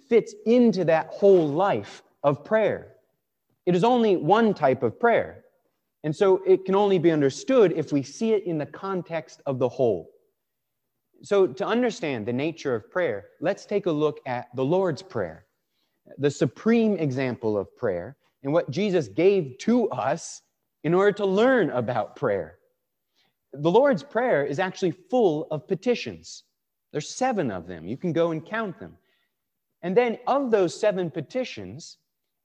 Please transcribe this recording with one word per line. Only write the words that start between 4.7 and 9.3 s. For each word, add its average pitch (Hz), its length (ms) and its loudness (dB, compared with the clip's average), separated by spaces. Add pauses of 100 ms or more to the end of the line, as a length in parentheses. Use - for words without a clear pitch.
of 117 180 -2
prayer, 180 440 0 (580)
and 151 140 -4
so 190 300 4
it 185 180 4
can 185 100 0
only 196 240 4
be 170 120 4
understood 165 600 2
if 151 200 -6
we 143 100 0
see 220 300 -4
it 202 120 0
in 170 140 -4
the 143 80 -6
context 170 800 -8